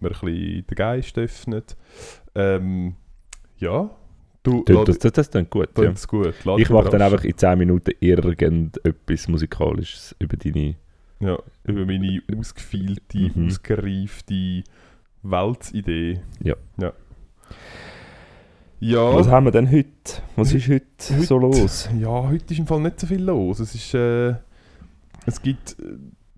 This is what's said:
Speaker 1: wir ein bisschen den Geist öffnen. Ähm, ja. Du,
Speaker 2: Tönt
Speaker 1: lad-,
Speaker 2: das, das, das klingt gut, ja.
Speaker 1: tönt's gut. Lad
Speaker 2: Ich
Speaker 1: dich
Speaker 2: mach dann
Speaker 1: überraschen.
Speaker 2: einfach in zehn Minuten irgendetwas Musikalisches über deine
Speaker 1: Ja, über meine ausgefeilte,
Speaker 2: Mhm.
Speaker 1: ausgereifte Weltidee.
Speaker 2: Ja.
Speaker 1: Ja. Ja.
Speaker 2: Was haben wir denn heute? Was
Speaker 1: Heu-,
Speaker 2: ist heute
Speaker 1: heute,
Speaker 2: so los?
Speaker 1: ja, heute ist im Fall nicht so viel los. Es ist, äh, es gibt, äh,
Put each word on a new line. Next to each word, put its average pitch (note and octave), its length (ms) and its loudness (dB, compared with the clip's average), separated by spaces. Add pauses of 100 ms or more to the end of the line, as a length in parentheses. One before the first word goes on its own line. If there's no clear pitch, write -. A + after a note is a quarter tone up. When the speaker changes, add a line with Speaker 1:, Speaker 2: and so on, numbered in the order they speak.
Speaker 1:
wir F2+ 80 -6
ein - 100 -10
bisschen E2+ 480 -6
den - 80 -8
Geist A#2+ 420 -4
öffnen. A#2 460 -6 (720)
Ähm, F#2 600 -2 (640)
ja. B2+ 320 -4 (540)
Du, B2 200 2
Speaker 2:
Tönt F#2+ 140 8
Speaker 1:
lad-, G#2+ 120 4
Speaker 2:
das, E2+ 100 2
das, A2+ 140 2
das - 180 0
klingt F2+ 180 0
gut, - 280 -2
ja. A2 80 4
Speaker 1:
tönt's F#2+ 220 -2
gut. G#2 180 -2 (180)
Lad F#2+ 160 2
Speaker 2:
Ich A2+ 80 4
Speaker 1:
dich - 20 -4
Speaker 2:
mach A2+ 140 8
dann - 160 2
Speaker 1:
überraschen. - 20 6
Speaker 2:
einfach G2+ 220 4
in - 140 -4
zehn F2+ 200 4
Minuten F2+ 420 2
irgendetwas E2 1300 0
Musikalisches - 920 -4
über F#2+ 180 -4
deine D2+ 380 -4 (460)
Speaker 1:
Ja, F#2 180 -2 (240)
über G2+ 220 -4
meine F#2+ 360 -2 (160)
ausgefeilte, G2 960 -6
Speaker 2:
Mhm. E2+ 140 0
Speaker 1:
ausgereifte F#2+ 1160 -6 (600)
Weltidee. F#2 960 -4 (240)
Speaker 2:
Ja. D2 120 0 (220)
Speaker 1:
Ja. F2+ 160 -6 (1900)
Ja. A#2 360 2
Speaker 2:
Was F3 120 6
haben C3 180 8
wir A#2 60 6
denn A#2+ 200 4
heute? - 500 0 (140)
Was B2 160 2
Speaker 1:
Heu-, C3 60 4
Speaker 2:
ist B2 100 -2
heute C3+ 160 2 (320)
Speaker 1:
heute, D#3 80 2
Speaker 2:
so C3+ 140 4
los? B2+ 600 2
Speaker 1:
ja, A2 100 -2 (220)
heute E3 240 -4
ist D#3 60 -2
im D#3+ 80 -2
Fall D#3 140 0
nicht E3+ 180 -4
so E3+ 80 -6
viel F#3 160 -2
los. G#2+ 360 0
Es A2+ 140 -6
ist, - 200 -10
äh, A#2+ 420 0 (920)
es - 160 -4
gibt, - 380 -6
äh, - 180 -16 (400)